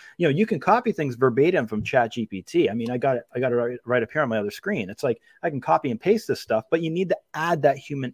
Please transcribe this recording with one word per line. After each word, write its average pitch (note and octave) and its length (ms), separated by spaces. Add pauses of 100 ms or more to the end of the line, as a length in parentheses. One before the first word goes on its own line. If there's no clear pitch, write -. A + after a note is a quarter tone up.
(180)
you E3+ 80
know, C#3+ 100
you A3 120
can D#3+ 120
copy A3+ 320
things C#3+ 220
verbatim C3 540
from G#2+ 160
Chat A#2 300
G A2+ 120
P F#2+ 160
T. E3+ 260
I G2 60
mean, A#2 160
I B2+ 80
got C3 200
it, - 60 (120)
I B2 40
got B2+ 120
it A#2+ 40
right, A#2+ 300
right A#2+ 160
up A2 100
here D3+ 120
on B2 60
my A2 100
other G#2 100
screen. B2+ 400
It's - 140
like, B2 180 (220)
I E3+ 80
can C#3 100
copy D#3 300
and A2 100
paste G#3+ 260
this B2 140
stuff, A2 300
but E3+ 100
you D#3+ 80
need F3 200
to F3 80 (180)
add D#3+ 260
that C#3 160
human C3+ 360